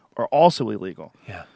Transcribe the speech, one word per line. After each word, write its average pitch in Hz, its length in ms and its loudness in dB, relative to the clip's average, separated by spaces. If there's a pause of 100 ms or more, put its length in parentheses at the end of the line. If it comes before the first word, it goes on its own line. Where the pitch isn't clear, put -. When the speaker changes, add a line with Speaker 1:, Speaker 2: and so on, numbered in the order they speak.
(160)
Speaker 1:
are 117 120 -2
also 147 420 4
illegal. 92 440 -10 (140)
Speaker 2:
Yeah. 98 160 -16 (120)